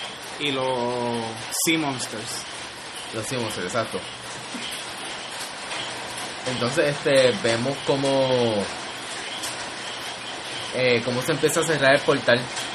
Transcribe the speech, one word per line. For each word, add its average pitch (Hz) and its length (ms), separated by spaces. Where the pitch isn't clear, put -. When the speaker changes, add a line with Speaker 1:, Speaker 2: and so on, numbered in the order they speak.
Speaker 1:
y 147 120
los 131 140
sea 160 140
monsters. 117 640
Speaker 2:
Los 110 120
sea 131 120
monsters, 107 280
exacto. 110 340
Entonces, 139 480
este, 135 360
vemos 117 320
cómo, 131 760
eh, 123 300
cómo 123 180
se 160 100
empieza 151 280
a 160 40
cerrar 139 300
el 143 60
portal, 127 400